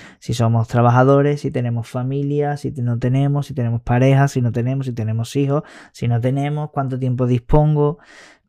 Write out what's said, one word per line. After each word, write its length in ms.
si 140
somos 340
trabajadores, 760
si 80
tenemos 380
familia, 720
si 140
te-, 100
no 180
tenemos, 480
si 60
tenemos 280
pareja, 460
si 140
no 100
tenemos, 340
si 60
tenemos 460
hijos, 260
si 160
no 100
tenemos, 520
cuánto 280
tiempo 260
dispongo, 760